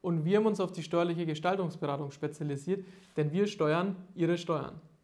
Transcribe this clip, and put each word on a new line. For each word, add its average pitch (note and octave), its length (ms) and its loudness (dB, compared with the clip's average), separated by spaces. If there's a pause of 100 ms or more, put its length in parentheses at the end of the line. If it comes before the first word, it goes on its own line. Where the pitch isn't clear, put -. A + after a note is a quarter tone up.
und E3+ 240 0
wir F#3 120 4
haben G#3+ 100 6
uns G#3+ 140 2
auf F#3 100 0
die E3 140 -8
steuerliche E3+ 420 0
Gestaltungsberatung D3+ 840 -2
spezialisiert, D3+ 720 -4 (300)
denn D3+ 160 2
wir G3+ 160 4
steuern F3 480 2 (180)
Ihre E3+ 240 2
Steuern. D3+ 420 -4 (240)